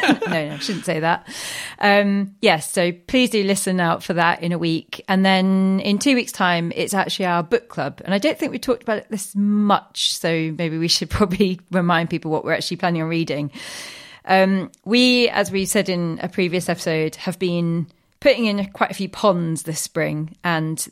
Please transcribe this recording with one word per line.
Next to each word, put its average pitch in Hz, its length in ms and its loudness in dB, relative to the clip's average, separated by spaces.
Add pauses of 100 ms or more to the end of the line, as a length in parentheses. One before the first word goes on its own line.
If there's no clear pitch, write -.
(320)
No, 156 160 -2
no, 151 60 -8
I 147 60 -10
shouldn't 175 260 -6
say 165 160 -2
that. 165 260 0 (520)
Um, 202 600 2
yes, 170 300 2
so 175 220 0
please 247 380 2
do 208 120 2
listen 190 380 0
out 165 200 0
for - 120 -4
that 170 300 2
in 170 100 0
a 170 40 -2
week. 165 520 -4
And 190 160 4
then 190 560 4
in 208 180 0
two 277 160 4
weeks' 240 160 0
time, 170 420 0
it's - 200 -4
actually 190 320 -2
our 175 180 0
book - 240 0
club. - 380 -6
And 180 80 -2
I 202 40 2
don't 277 220 0
think 294 140 -4
we 247 60 -6
talked - 240 -2
about 220 160 -2
it - 100 -16
this - 260 -8
much, 208 800 0
so 160 420 -2
maybe 160 200 -2
we 165 100 0
should 165 220 0
<laughs> - 80 -4
probably 185 420 0 (120)
remind 175 380 2
people 160 220 -4
what 156 140 -2
we're 156 80 0
actually - 240 -4
planning 170 240 0
on 160 80 -4
reading. 156 420 -2 (720)
Um, 190 480 2 (140)
we, 247 440 4
as 196 220 0
we 190 140 -2
said 196 240 0
in 170 320 -2
a 180 80 -6
previous 180 400 -2
episode, 160 460 -2
have - 240 -8
been 170 480 -2 (340)
putting 240 240 4
in 202 220 0
quite - 240 -2
a - 20 -8
few 190 160 -6
ponds 175 540 0
this 156 180 -6
spring, 151 640 -4
and 160 340 -2 (140)